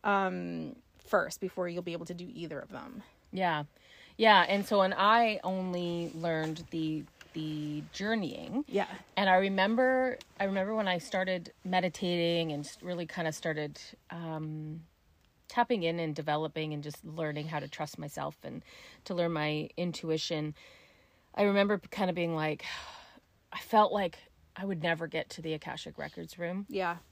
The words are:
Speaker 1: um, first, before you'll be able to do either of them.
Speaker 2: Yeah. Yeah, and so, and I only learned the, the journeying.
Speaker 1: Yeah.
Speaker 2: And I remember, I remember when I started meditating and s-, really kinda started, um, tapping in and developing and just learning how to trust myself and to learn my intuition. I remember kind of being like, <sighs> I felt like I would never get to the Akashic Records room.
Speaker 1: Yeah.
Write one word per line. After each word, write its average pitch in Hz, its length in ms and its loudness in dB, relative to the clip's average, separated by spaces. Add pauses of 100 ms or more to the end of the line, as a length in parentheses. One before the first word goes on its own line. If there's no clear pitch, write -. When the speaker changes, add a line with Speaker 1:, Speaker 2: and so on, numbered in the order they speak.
Speaker 1:
um, 180 720 -2 (200)
first, - 440 0
before 180 260 -4
you'll 170 160 -4
be 175 100 -6
able 170 120 -8
to 175 80 -10
do 175 200 -12
either 160 240 -8
of - 120 -12
them. - 340 -14 (280)
Speaker 2:
Yeah. 170 320 2 (540)
Yeah, 214 300 10
and 202 180 2
so, 202 160 4
and 190 160 4
I 220 460 6
only 175 720 -2
learned 160 580 -2
the, 156 320 -2 (300)
the 151 500 -4 (100)
journeying. 214 760 -4
Speaker 1:
Yeah. - 200 0 (280)
Speaker 2:
And 196 140 4
I 185 60 10
remember, 226 840 4 (220)
I 202 40 2
remember 196 320 0
when 208 140 0
I 180 80 2
started 185 560 -2 (100)
meditating 170 880 2
and 147 140 -4
s-, - 160 -14
really 175 240 -4
kinda 160 260 -2
started, 151 480 -4 (300)
um, 156 720 -6 (680)
tapping 233 360 2
in 165 160 2
and 156 140 0
developing 156 600 -2
and 147 100 -6
just 151 220 -10
learning 156 420 -4
how 156 120 -4
to 143 80 -8
trust 151 300 -8
myself 147 460 -8
and - 180 -10 (440)
to 185 100 -4
learn 170 160 2
my 151 460 -2
intuition. 160 760 -2 (800)
I 202 100 2
remember 202 360 4 (100)
kind 190 200 0
of 170 60 -2
being 170 200 0
like, 156 300 -2 (440)
<sighs> - 440 -20
I - 60 -8
felt 214 340 6
like 196 240 0 (380)
I 190 100 -6
would 175 180 -2
never 165 240 0
get - 240 -4
to 170 100 -12
the 160 120 -4
Akashic - 440 -10
Records 165 400 -10
room. 180 300 -4
Speaker 1:
Yeah. 175 300 -2 (140)